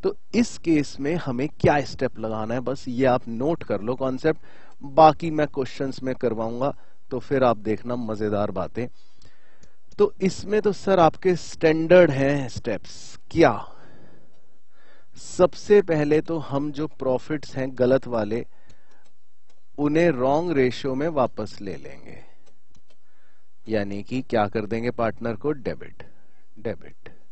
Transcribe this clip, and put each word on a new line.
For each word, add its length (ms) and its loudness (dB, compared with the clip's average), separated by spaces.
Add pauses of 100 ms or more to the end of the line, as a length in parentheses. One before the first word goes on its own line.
तो 140 -2 (180)
इस 240 2
case 420 0
में 140 0
हमें 340 -2
क्या 320 4
step 380 -4
लगाना 360 -2
है, 60 -2
बस 280 -4
ये 160 0
आप 240 4
note 340 0
कर 180 -2
लो 140 -2
कॉन्सेप्ट, 460 0 (420)
बाकी 480 8
मैं 160 0
questions 560 -4
में 120 -2
करवाऊंगा, 640 -2 (340)
तो 80 -2
फिर 260 2
आप 120 6
देखना 400 -2
मजेदार 540 0
बातें। 360 -4 (1120)
तो 240 4
इसमें 400 0
तो 100 2
सर 280 2
आपके 360 4
standard 760 6
हैं 380 2
steps। 720 -6 (120)
क्या? 380 6 (1500)
सबसे 680 4
पहले 380 4
तो 180 -4
हम 340 -2
जो 140 -4
profits 720 -2
हैं 180 -2
गलत 320 4
वाले, 400 -2 (1300)
उन्हें 320 4
wrong 420 2
ratio 420 2
में 140 -2
वापस 520 0
ले 160 -6
लेंगे, 420 -10 (1500)
यानी 340 -2
कि 200 -4
क्या 240 2
कर 200 -2
देंगे 240 -2
partner 440 -2
को? 180 -4
debit, 500 -6 (560)
debit। 540 -8 (200)